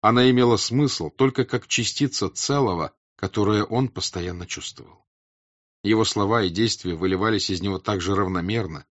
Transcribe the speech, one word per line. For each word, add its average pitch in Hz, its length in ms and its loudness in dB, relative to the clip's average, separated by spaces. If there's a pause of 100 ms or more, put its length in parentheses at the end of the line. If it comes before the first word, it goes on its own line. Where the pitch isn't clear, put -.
Она 123 300 6
имела 123 260 6
смысл 123 540 -2
только 131 340 2
как - 220 -6
частица - 640 -2
целого, 98 640 -2 (240)
которое 104 480 0
он 120 240 -2
постоянно 87 580 -8
чувствовал. - 600 -14 (760)
Его 110 220 4
слова 107 380 0
и 92 80 0
действия 92 440 -2
выливались 95 560 0
из 92 100 -2
него 95 180 -4
так 101 220 -2
же 95 140 -2
равномерно 92 720 -4 (100)